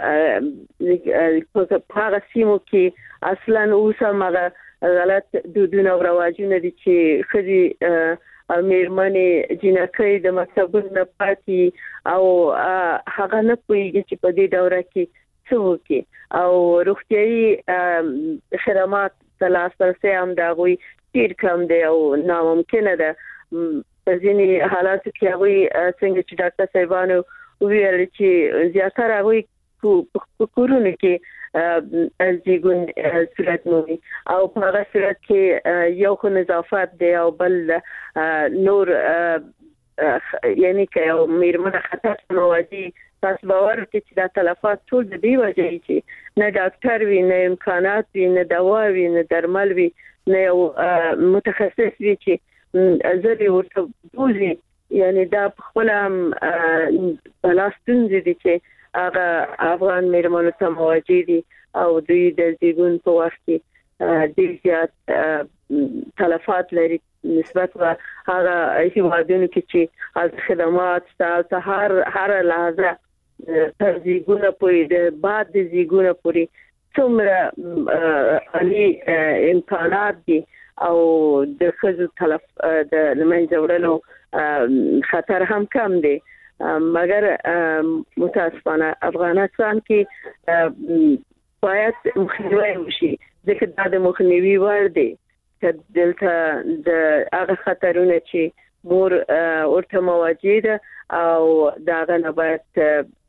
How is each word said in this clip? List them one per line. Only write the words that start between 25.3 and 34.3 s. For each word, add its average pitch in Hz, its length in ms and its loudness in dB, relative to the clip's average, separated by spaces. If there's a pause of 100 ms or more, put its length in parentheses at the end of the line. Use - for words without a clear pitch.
هغوی، 196 360 2
آه، 180 220 0
څنګه 185 300 -2
چې 180 140 -6
ډاکټر 180 380 -2
صاحبانو 185 520 0 (360)
وویل 196 440 2
چې 196 240 -2 (440)
زیاتره 202 460 0
هغوی 214 240 2 (400)
کو-، 190 320 2
په، 196 60 -6 (180)
په 220 80 0
کورونو 247 440 0
کې، 180 240 0 (400)
آه، 170 260 -2 (520)
زیږون، 180 480 0 (160)
آه، 165 280 -2 (120)
صورت 175 300 -4
مومي 165 340 -2 (260)
او 277 200 0